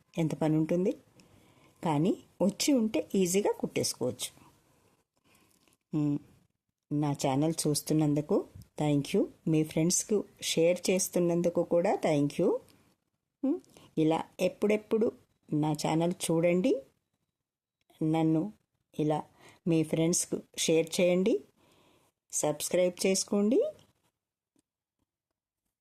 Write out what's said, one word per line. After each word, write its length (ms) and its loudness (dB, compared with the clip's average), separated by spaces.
ఎంత 160 0
పని 220 0
ఉంటుంది. 360 0
కానీ 320 0
వచ్చి 320 0
ఉంటే 400 0
ఈజీగా 380 2
కుట్టేసుకోవచ్చు. 880 -6
మ్మ్. 200 0
నా 200 0
ఛానల్ 420 0
చూస్తున్నందుకు 800 0
thank 340 0
you. 100 2
మీ 140 2
ఫ్రెండ్స్కు 600 -2
షేర్ 480 2
చేస్తున్నందుకు 720 0
కూడా 440 0
thank 340 2
you. 180 2
మ్మ్. 160 -2
ఇలా 260 2
ఎప్పుడెప్పుడు 720 -2
నా 200 0
ఛానల్ 400 0
చూడండి, 520 2
నన్ను 500 0
ఇలా 240 -2
మీ 140 4
ఫ్రెండ్స్కు 580 0
షేర్ 420 0
చేయండి, 400 2
సబ్స్క్రైబ్ 720 0
చేసుకోండి. 580 0